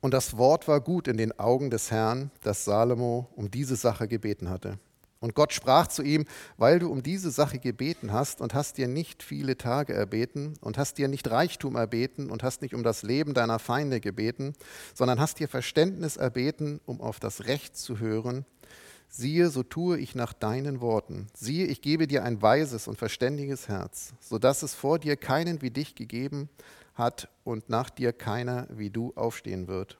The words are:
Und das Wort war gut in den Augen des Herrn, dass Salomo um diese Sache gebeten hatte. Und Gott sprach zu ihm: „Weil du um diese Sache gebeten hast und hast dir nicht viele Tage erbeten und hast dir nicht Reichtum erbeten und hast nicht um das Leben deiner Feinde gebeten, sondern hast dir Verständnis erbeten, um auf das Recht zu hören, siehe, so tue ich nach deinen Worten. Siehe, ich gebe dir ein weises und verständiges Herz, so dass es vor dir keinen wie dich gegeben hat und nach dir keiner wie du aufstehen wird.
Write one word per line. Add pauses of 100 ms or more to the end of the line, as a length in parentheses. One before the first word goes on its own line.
Und
das
Wort
war
gut
in
den
Augen
des
Herrn, (100)
dass
Salomo
um
diese
Sache
gebeten
hatte. (400)
Und
Gott
sprach
zu
ihm: (320)
„Weil
du
um
diese
Sache
gebeten
hast
und
hast
dir
nicht
viele
Tage
erbeten
und
hast
dir
nicht
Reichtum
erbeten
und
hast
nicht
um
das
Leben
deiner
Feinde
gebeten, (400)
sondern
hast
dir
Verständnis
erbeten,
um
auf
das
Recht
zu
hören, (640)
siehe,
so
tue
ich
nach
deinen
Worten.
Siehe,
ich
gebe
dir
ein
weises
und
verständiges
Herz,
so
dass
es
vor
dir
keinen
wie
dich
gegeben (440)
hat (160)
und
nach
dir
keiner
wie
du
aufstehen
wird.